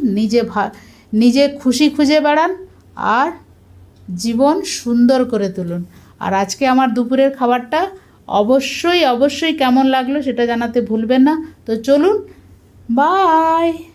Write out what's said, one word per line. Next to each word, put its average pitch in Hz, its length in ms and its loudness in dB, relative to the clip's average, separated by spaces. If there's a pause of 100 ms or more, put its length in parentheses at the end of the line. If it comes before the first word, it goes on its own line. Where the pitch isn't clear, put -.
নিজে 220 380 0
ভা-, 208 280 -4 (440)
নিজে 247 340 4
খুশি 285 420 0
খুঁজে 294 300 2
বেড়ান, 302 360 0 (400)
আর 247 360 -2 (840)
জীবন 240 460 0
সুন্দর 240 640 2
করে 208 240 -2
তুলুন। 175 360 -8 (340)
আর 185 140 -4
আজকে 196 340 -2
আমার 254 260 2
দুপুরের 262 380 0
খাবারটা 262 560 -2 (400)
অবশ্যই, 269 760 0
অবশ্যই 277 480 0
কেমন 262 320 2
লাগলো 262 360 -2
সেটা 247 240 -2
জানাতে 233 360 -2
ভুলবেন 220 400 0
না। 311 240 2 (200)
তো 220 100 -4
চলুন, 294 520 0 (640)
বাই। 330 1040 0